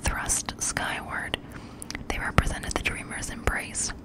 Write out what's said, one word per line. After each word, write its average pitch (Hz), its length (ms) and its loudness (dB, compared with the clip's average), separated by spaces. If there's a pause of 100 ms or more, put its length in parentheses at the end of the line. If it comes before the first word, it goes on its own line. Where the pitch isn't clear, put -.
thrust - 600 0
skyward. - 760 -2 (720)
They - 100 0
represented - 540 6
the - 100 0
dreamer's - 460 -4
embrace - 600 0 (140)